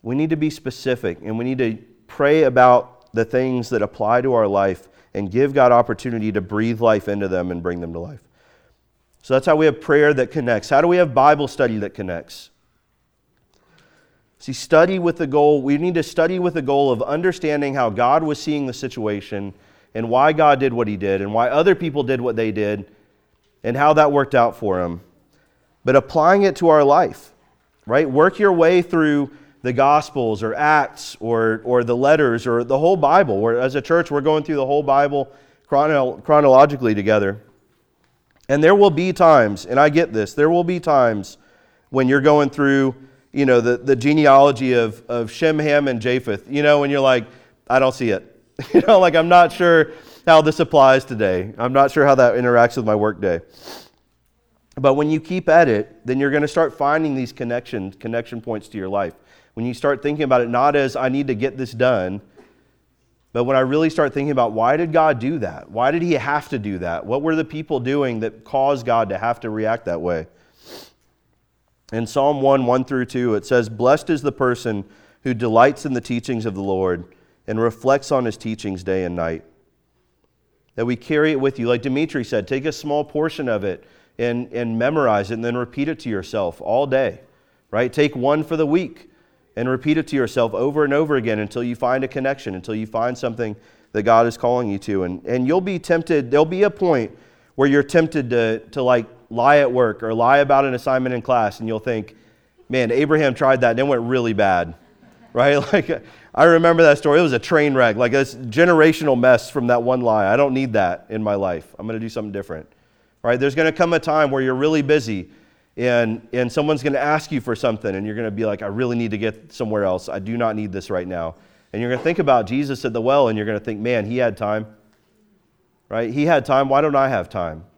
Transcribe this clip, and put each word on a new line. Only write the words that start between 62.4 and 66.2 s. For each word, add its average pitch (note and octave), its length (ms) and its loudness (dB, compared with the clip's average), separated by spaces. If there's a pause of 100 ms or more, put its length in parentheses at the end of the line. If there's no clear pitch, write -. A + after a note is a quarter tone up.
but A#2+ 120 -2
when C3+ 120 2
I C3 40 4
really D3+ 280 0
start D3+ 240 0
thinking C#3+ 180 -4
about, A#2+ 200 0
"Why A#2 260 0
did E3 160 -4
God D#3 260 2
do C#3 200 -4
that? D#2+ 320 -10
Why B2 200 0
did E3+ 100 -2
he E3+ 120 -2
have C#3+ 360 -4